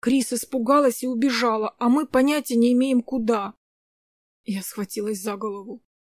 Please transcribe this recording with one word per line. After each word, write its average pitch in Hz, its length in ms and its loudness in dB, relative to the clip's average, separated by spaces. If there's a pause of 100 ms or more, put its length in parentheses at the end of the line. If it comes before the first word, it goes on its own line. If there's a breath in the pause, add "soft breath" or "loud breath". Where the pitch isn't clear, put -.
Крис 254 320 0
испугалась 262 680 0
и 254 60 -4
убежала, 233 680 0
а 240 100 2
мы 269 180 4
понятия 269 500 2
не 240 160 4
имеем, 254 300 2
куда. 220 520 -2 (920)
Я 190 180 -4
схватилась 208 580 -6
за 202 160 -6
голову. 202 460 -10 (220)